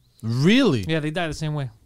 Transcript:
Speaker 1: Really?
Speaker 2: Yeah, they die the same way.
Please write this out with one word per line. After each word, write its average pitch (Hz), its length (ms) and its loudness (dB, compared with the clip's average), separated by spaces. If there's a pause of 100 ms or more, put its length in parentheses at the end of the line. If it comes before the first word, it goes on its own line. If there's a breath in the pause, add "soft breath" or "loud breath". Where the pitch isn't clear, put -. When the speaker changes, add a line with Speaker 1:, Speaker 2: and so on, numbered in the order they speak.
(240)
Speaker 1:
Really? 139 640 2
Speaker 2:
Yeah, 160 140 -2
they 151 100 -4
die 170 160 -4
the 151 60 -6
same 151 200 -4
way. 139 160 -6 (160)